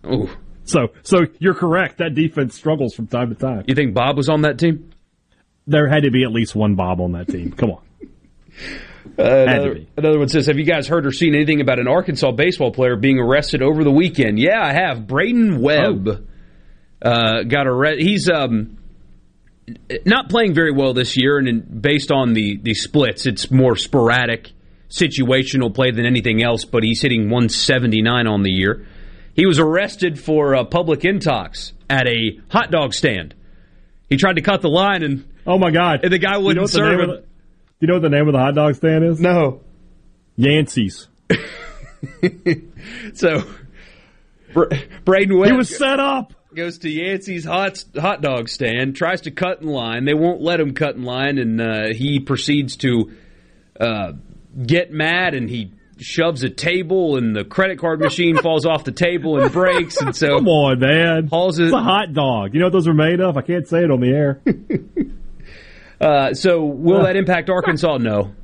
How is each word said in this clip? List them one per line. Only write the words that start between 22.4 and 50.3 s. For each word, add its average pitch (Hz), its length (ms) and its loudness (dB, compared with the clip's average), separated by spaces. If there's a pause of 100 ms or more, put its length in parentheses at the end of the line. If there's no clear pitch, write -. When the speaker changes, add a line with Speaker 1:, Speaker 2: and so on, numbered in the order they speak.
Speaker 1:
the 110 160 -4
splits, 127 540 -2
it's 107 240 -4
more 131 240 4
sporadic, 117 760 0 (380)
situational 131 840 0
play 127 180 2
than 117 140 -2
anything 120 360 2
else, 117 240 0
but 117 160 0
he's 113 200 0
hitting 117 280 0
one 120 200 2
seventy-nine 120 760 0
on 104 160 0
the 98 100 2
year. 95 360 -2 (480)
He 170 100 4
was 165 140 4
arrested 170 600 0
for, 147 360 2
uh, 127 80 0
public 160 380 -2
intox 147 720 -2 (160)
at 135 180 2
a 113 320 -2 (100)
hot 208 220 0
dog 151 240 0
stand. 95 400 -2 (760)
He 139 80 2
tried 185 200 2
to 165 40 -2
cut 196 200 0
the 170 80 0
line, 185 340 2
and 139 220 -4 (200)
Speaker 2:
Oh, 185 140 2
my 180 120 2
God. 165 320 2
Speaker 1:
and 180 100 2
the 190 60 2
guy 190 160 0
Speaker 2:
You - 40 -2
know 190 60 -2
Speaker 1:
wouldn't 185 180 2
Speaker 2:
what 208 80 -2
the 165 60 0
Speaker 1:
serve 160 140 2
Speaker 2:
name 180 100 2
Speaker 1:
him. 180 80 -2
Speaker 2:
of 180 80 -6
the, - 60 -20 (560)
you 160 80 2
know 175 80 4
what 180 80 0
the 160 60 2
name 143 180 4
of 151 60 2
the 135 60 2
hot 139 160 2
dog 151 200 2
stand 160 280 2
is? 165 160 0
Speaker 1:
No. 170 400 2 (760)
Speaker 2:
Yancey's. 131 720 0 (200)
Speaker 1:
<laughs> - 1800 -6
So, 160 300 0 (1120)
Bra-, 165 160 2 (340)
Braden 190 340 4
Webb 202 140 6
Speaker 2:
He 254 60 4
was 254 200 -2
set 277 220 0
up. 277 340 -4 (220)
Speaker 1:
goes 170 240 -8
to 165 100 -8
Yancey's 180 540 -6
hot, 190 400 -4 (160)
hot 180 220 -2
dog 131 260 -2
stand, 127 480 -2
tries 180 260 -2
to 156 100 -12
cut 180 300 -4
in 160 60 -8
line. 120 380 -4
They 143 80 2
won't 165 280 0